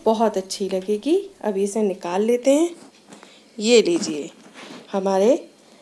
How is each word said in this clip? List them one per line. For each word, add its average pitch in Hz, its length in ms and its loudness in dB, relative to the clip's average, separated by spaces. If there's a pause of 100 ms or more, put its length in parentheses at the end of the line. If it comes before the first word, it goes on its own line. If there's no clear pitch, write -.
बहुत 214 320 2
अच्छी 190 320 -6
लगेगी। 208 500 -2 (240)
अभी 196 220 -2
इसे 202 180 -2
निकाल 190 400 -2
लेते 247 280 2
हैं। 320 200 2 (880)
ये 226 240 6
लीजिए, 160 480 -4 (600)
हमारे 196 560 2 (320)